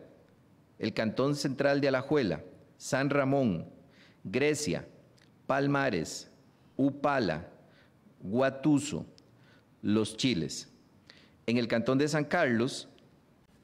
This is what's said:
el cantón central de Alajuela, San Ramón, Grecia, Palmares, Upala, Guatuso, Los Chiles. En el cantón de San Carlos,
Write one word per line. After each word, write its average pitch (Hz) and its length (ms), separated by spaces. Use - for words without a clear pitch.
el 107 160
cantón 127 400
central 143 440
de 139 100
Alajuela, 127 520
San 135 300
Ramón, 135 560
Grecia, 110 640
Palmares, 139 880
Upala, 131 720
Guatuso, 131 800
Los 107 340
Chiles. 87 500
En 117 120
el 120 100
cantón 120 320
de 147 80
San 151 180
Carlos, 139 640